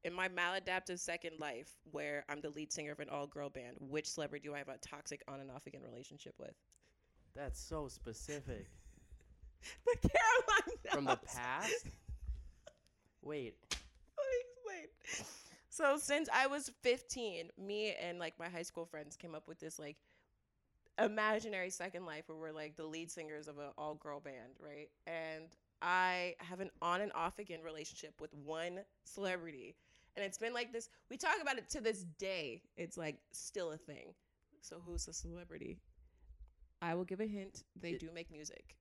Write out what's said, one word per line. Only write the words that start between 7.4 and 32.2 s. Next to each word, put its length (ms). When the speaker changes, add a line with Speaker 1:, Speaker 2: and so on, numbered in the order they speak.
Speaker 2:
so 280
specific. 840
Speaker 1:
<laughs> 60
The 240
Caroline 680
Speaker 2:
From 140
the 60
Speaker 1:
knows. 80
Speaker 2:
past? 520
Speaker 1:
<laughs> 680
Speaker 2:
Wait. 340
Speaker 1:
Let 580
me 520
explain. 440
So 280
since 360
I 140
was 220
fifteen, 760
me 380
and, 240
like, 180
my 120
high 140
school 220
friends 300
came 180
up 140
with 140
this, 180
like, 160
imaginary 720
second 360
life 220
where 100
we're, 140
like, 240
the 100
lead 240
singers 380
of 100
an 200
all-girl 420
band, 400
right? 300
And 380
I 580
have 200
an 100
on 180
and 160
off 240
again 240
relationship 560
with 140
one 460
celebrity. 720
And 80
it's 120
been 160
like 200
this. 160
We 80
talk 240
about 160
it 120
to 120
this 220
day. 420